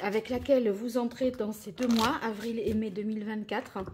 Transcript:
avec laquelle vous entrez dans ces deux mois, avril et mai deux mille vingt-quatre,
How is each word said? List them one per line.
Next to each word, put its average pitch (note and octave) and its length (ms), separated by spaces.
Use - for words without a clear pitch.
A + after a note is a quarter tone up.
avec G#3 280
laquelle B3 400
vous A3+ 280
entrez A#3+ 340
dans G#3+ 220
ces G#3+ 180
deux B3 160
mois, A#3 340
avril A3+ 380
et G#3+ 140
mai A3 180
deux G3+ 120
mille G#3+ 200
vingt-quatre, G#3+ 560